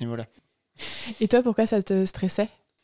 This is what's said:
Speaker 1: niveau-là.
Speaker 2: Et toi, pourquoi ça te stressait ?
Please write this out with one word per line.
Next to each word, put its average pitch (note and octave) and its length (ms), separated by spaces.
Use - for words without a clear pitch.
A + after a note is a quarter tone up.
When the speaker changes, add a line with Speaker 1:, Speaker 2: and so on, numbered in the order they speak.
Speaker 1:
niveau-là. A#2 220
Speaker 2:
Et A3 60
toi, A#3+ 160
pourquoi A3+ 240
ça G#3 160
te F#3+ 220
stressait ? G3 460